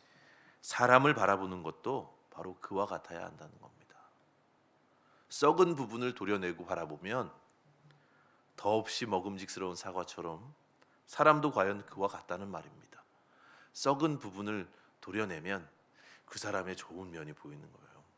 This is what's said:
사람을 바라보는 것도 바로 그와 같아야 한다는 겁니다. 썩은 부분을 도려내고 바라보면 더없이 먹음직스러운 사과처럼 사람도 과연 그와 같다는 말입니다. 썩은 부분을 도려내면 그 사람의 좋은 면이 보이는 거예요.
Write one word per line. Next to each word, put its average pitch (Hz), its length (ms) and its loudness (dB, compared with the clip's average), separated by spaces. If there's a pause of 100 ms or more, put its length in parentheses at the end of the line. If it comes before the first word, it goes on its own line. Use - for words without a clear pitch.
(600)
사람을 131 520 8
바라보는 95 500 2
것도 110 520 -6 (160)
바로 92 300 -12
그와 98 240 0
같아야 87 400 -8
한다는 78 340 -18
겁니다. - 360 -20 (1300)
썩은 165 460 4
부분을 123 400 -4
도려내고 92 500 -2
바라보면 85 640 -4 (1200)
더없이 107 500 0
먹음직스러운 95 680 -4
사과처럼 87 800 -8 (540)
사람도 151 440 6
과연 101 360 2
그와 98 200 -2
같다는 95 420 -6
말입니다. 78 540 -14 (680)
썩은 143 460 2
부분을 101 500 -6 (320)
도려내면 92 680 -4 (580)
그 - 140 -12
사람의 92 380 -4
좋은 90 340 -12
면이 78 220 -10
보이는 73 380 -16
거예요. - 320 -20 (140)